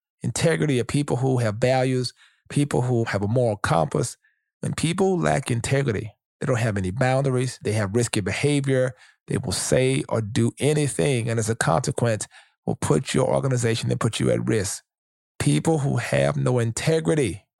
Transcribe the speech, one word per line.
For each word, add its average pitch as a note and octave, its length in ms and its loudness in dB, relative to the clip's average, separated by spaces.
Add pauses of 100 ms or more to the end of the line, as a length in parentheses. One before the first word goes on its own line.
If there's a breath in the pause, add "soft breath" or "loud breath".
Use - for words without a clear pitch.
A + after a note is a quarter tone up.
(220)
Integrity D3+ 580 0
are A2 40 -2
people C#3+ 320 0
who C3 220 0
have G#2+ 180 0
values, B2+ 560 2 (360 soft breath)
people D3 340 0
who A#2+ 220 2
have G2+ 180 -2
a G2+ 60 0
moral A#2 280 2
compass. D3 600 0 (440)
When - 140 -4
people F#3 440 0
lack D3+ 320 0
integrity, A#2 640 -2 (280)
they D3 60 -6
don't C3 120 0
have A2 180 0
any F#2 140 -2
boundaries, B2+ 720 0
they G#2 100 -2
have G#2 220 0
risky A2+ 260 0
behavior, C3 720 0 (360 soft breath)
they - 80 -2
will - 140 -6
say C3 560 0
or A2+ 120 -2
do A#2 380 0
anything, C#3 720 0
and A#2 80 -2
as G#2 100 -2
a A2+ 60 0
consequence, B2 720 0 (400 loud breath)
will A2+ 80 0
put - 400 0
your C3 140 2
organization B2 640 0
and B2 100 -2
put - 200 -2
you - 100 2
at A#1 160 0
risk. G2+ 360 -2 (560)
People D3 400 2
who C3+ 180 -2
have C#3 400 0
no C3 220 0
integrity, D3+ 880 0 (140)